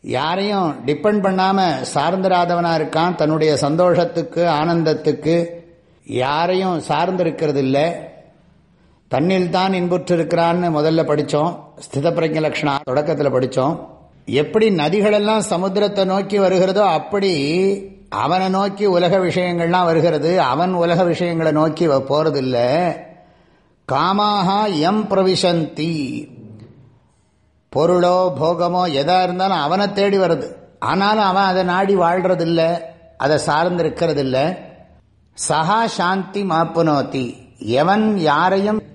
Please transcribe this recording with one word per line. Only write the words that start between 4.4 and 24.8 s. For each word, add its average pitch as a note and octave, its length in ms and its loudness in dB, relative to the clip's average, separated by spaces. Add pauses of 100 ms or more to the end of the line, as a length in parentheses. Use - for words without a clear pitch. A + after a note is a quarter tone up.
ஆனந்தத்துக்கு D#3 1120 0 (460)
யாரையும் E3 760 -2
சார்ந்திருக்கிறது D#3+ 760 -2
இல்ல. C#3 520 0 (1000)
தன்னில் F3 420 0
தான் F#3+ 220 0
இன்புற்றிருக்கிறான்னு F3 1000 0
முதல்ல D#3 320 2
படிச்சோம், D3+ 560 -2 (160)
ஸ்தித D#3 380 -2
பிரஜ D#3+ 260 -2
லக்ஷணா D3 380 -2 (120)
தொடக்கத்துல D3 400 0
படிச்சோம். B2+ 580 -2 (380)
எப்படி D3+ 440 2
நதிகளெல்லாம் G#3 800 2
சமுத்திரத்தை G3 560 0
நோக்கி G3 340 0
வருகிறதோ F#3+ 420 4
அப்படி F#3+ 520 0 (760)
அவனை F3 400 0
நோக்கி G3+ 360 -2
உலக F3+ 320 2
விஷயங்கள்லாம் F3 680 0
வருகிறது. E3 560 2
அவன் D#3 320 0
உலக E3+ 300 2
விஷயங்களை E3 480 0
நோக்கி D#3 360 0
வ-, C3+ 220 2
போறதில்ல. C#3+ 840 0 (1000)
காமாஹா G3 880 0
எம் G3 300 0